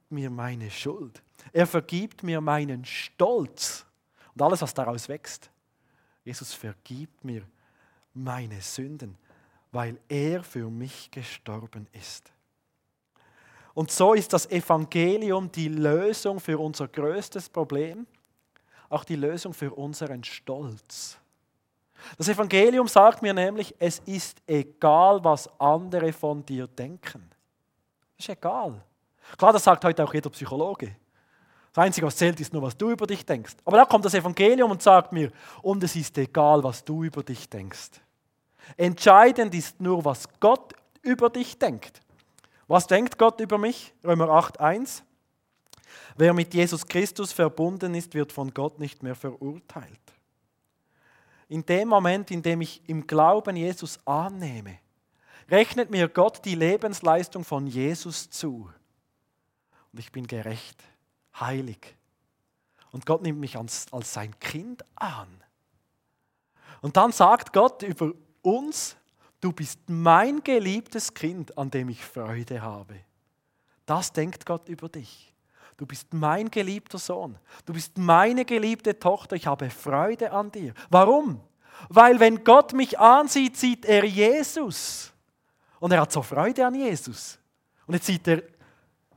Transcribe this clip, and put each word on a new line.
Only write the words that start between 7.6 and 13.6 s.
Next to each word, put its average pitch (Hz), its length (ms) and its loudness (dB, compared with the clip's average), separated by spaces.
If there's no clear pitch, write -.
meine 123 480 -12
Sünden, 131 560 -14
weil 120 260 -8
er 156 340 -4
für 117 280 -12
mich 123 400 -14
gestorben 110 840 -16
ist. - 400 -20